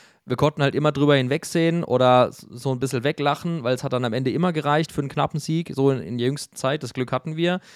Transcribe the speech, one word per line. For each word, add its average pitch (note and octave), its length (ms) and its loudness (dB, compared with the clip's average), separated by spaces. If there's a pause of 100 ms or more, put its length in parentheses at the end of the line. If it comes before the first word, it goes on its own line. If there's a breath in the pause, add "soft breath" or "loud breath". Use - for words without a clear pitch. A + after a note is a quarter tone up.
(260 loud breath)
Wir B2 120 -2
konnten D3 240 2
halt C#3 120 2
immer D3 200 2
drüber C#3+ 240 4
hinwegsehen E3 640 0
oder B2 460 6
s-, - 200 -16
so B2 220 -6
ein B2+ 80 -2
bisschen C3 240 -2
weglachen, C#3+ 600 -2
weil B2 120 0
es - 80 -8
hat C3+ 80 -4
dann B2 140 -2
am A2+ 80 -2
Ende B2+ 180 0
immer E3 220 0
gereicht D3+ 400 0
für D3+ 80 -2
einen C#3 80 -8
knappen D3 280 -2
Sieg, D#3+ 380 -4
so C3+ 160 4
in, C3 80 -2
in G2+ 180 -8
der A#2+ 100 0
jüngsten C#3+ 280 -6
Zeit. C#3+ 260 -4
Das B2+ 120 -10
Glück B2+ 180 -4
hatten D#3 240 -4
wir. E3+ 240 0 (160 loud breath)